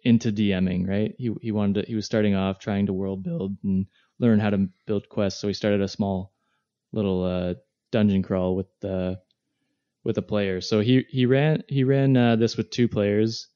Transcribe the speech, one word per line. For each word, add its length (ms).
into 280
D 280
Ming, 260
right? 320
He, 140
he 100
wanted 320
to, 40
he 80
was 100
starting 300
off 240
trying 280
to 60
world 300
build 400
and 220
learn 200
how 100
to 180
build 240
quests. 300
So 80
he 60
started 280
a 60
small 460
little, 320
uh, 300
dungeon 320
crawl 320
with, 120
uh, 320
with 160
a 20
player. 400
So 200
he, 280
he 160
ran, 420
he 160
ran, 320
uh, 200
this 220
with 120
two 180
players. 680